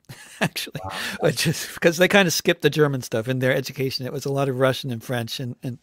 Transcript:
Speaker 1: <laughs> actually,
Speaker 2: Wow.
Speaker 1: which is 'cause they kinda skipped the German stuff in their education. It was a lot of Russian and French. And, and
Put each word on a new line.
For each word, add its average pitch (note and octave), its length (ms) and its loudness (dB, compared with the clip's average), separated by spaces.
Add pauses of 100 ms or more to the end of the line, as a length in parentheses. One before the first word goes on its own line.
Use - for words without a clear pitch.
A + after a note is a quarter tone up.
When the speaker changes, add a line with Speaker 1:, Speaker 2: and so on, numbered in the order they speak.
(160)
Speaker 1:
<laughs> - 260 -10
actually, - 420 -6
Speaker 2:
Wow. F#2+ 80 -10 (280)
Speaker 1:
which - 260 0
is - 320 -2
'cause E3+ 200 2
they F3+ 100 6
kinda F#3+ 240 6
skipped - 320 0
the D3+ 80 6
German C#3+ 300 2
stuff A2+ 260 -4
in C3 120 0
their C3 140 2
education. C3 540 -4
It - 60 -8
was C#3 120 -6
a C#3 60 -4
lot C#3 180 0
of B2+ 100 -2
Russian C3 300 2
and A#2 140 -6
French. A#2+ 360 -4
And, B2 220 -6
and B2+ 220 -8